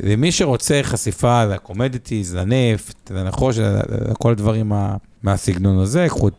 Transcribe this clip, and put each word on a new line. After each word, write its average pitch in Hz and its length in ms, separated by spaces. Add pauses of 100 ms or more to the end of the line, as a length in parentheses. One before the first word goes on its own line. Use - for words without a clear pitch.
למי 113 280
שרוצה 143 520
חשיפה 120 600
ל-commodities, 104 920
לנפט, 110 760
לנחוש, 95 460
ל-, 110 40
ל-, 104 500
לכל 117 200
הדברים 107 420
ה-, 101 220 (280)
מהסגנון 95 560
הזה, 123 300
קחו - 180
את 98 120